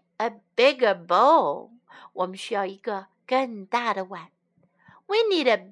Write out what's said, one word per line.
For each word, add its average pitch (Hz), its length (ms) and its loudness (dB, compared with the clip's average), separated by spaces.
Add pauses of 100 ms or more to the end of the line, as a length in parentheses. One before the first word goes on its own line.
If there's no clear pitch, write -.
(180)
a 226 140 -4 (240)
bigger 233 500 2
bowl. 202 640 2 (440)
我 180 120 -4
们 185 100 -8
需 202 200 -8
要 196 100 -2
一 190 120 -10
个 196 320 -10 (180)
更 240 400 -4
大 233 260 -2
的 190 120 -6
碗。 175 260 -18 (760)
We 403 120 -2
need 381 300 2
a 196 240 0